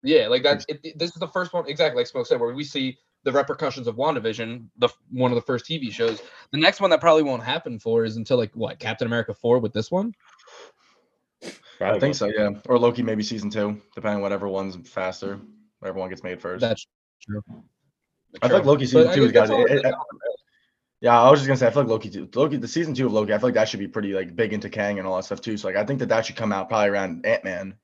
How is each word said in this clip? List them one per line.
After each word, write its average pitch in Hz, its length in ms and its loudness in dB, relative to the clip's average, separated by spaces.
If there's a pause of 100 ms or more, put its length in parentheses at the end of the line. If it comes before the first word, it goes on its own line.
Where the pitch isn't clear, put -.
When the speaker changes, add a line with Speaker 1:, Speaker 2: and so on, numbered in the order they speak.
Speaker 1:
Yeah, 143 260 4
like, 127 160 0
that, 143 100 4
Speaker 2:
Ex- - 140 -6
Speaker 1:
it, 151 140 -10
it, 156 160 -14
this 170 120 -4
is - 60 -20
the 165 120 -8
first 180 240 -6
one, 170 160 -6
exactly 147 320 0
like 120 60 -2
Smoke 123 200 -6
said, 120 140 0
where 120 140 -2
we 147 100 -6
see 135 340 -6 (260)
the 135 80 -2
repercussions 139 540 -2
of 113 100 -4
WandaVision, 117 680 -4 (120)
the 101 80 2
f-, - 100 -2 (140)
one 127 200 0
of 123 40 0
the 117 80 0
first 127 240 -4
T 165 100 -6
V 127 140 -6
shows. 113 320 -2 (300)
The 151 60 -4
next 180 220 4
one 196 100 2
that 160 100 4
probably 160 240 6
won't 127 180 -2
happen 127 380 -6
for 113 240 0
is 110 120 -6
until, 117 220 0
like, 110 160 -2
what, 110 240 -6
Captain 113 280 -4
America 113 280 -2
four 120 240 4
with 110 140 -2
this 110 180 -4
one? 202 240 -2 (1300)
Speaker 2:
I - 80 -14 (280)
Speaker 3:
Probably. 98 220 0
Speaker 2:
think 139 140 2
so, 104 120 -2
yeah. 107 240 0 (160)
Or 123 120 2
Loki, 120 240 2
maybe 110 200 -2
season 104 280 -6
two, 104 320 -4 (120)
depending 104 240 -4
on 101 40 -4
whatever 98 260 -4
one's 95 280 -4 (120)
faster, 98 520 -6 (400)
whatever 95 180 -8
one 92 120 -8
gets 92 120 -14
made 90 180 -10
first. 92 200 -8
Speaker 1:
That's 113 260 -2 (360)
true. 104 200 -10 (1000)
Speaker 2:
I 120 80 0
feel 160 100 6
like 143 40 4
Speaker 1:
True. 139 100 4
Speaker 2:
Loki 143 120 4
Speaker 1:
But - 40 -4
Speaker 2:
season 123 200 8
Speaker 1:
I - 60 2
Speaker 2:
two 143 80 4
Speaker 1:
guess - 40 6
Speaker 2:
has - 60 2
Speaker 1:
that's 110 180 6
Speaker 2:
gotta, 107 40 2
Speaker 1:
all 120 120 4
Speaker 2:
it, 135 60 4
it, 143 100 2
Speaker 1:
that's - 140 2
on - 160 -10
the 113 240 -8 (680)
Speaker 2:
yeah, 120 180 8
I 127 100 10
was 147 100 8
just 135 80 -2
gonna 135 80 2
say, 123 100 2
I 113 40 6
feel 139 120 2
like 113 80 0
Loki 110 200 -2
two, 95 240 -12
Loki, 143 240 0
the 113 100 -8
season 160 260 -4
two 127 120 0
of 104 60 0
Loki, 107 220 0
I 104 40 0
feel 123 100 0
like 113 60 0
that - 140 4
should 101 120 -8
be 101 80 -6
pretty, 101 240 -6
like, 92 240 -6
big 107 160 0
into 104 180 -6
Kang 101 280 -4
and 95 100 -6
all 92 80 -2
that 95 80 -4
stuff 95 160 -10
too. 107 160 -6
So, 104 120 -8
like, 95 80 -4
I 123 80 0
think 135 140 -4
that 120 120 -4
that 113 160 2
should - 100 -10
come 107 160 -2
out 95 160 -4
probably 104 220 2
around 95 360 -4
Ant-Man 95 580 -4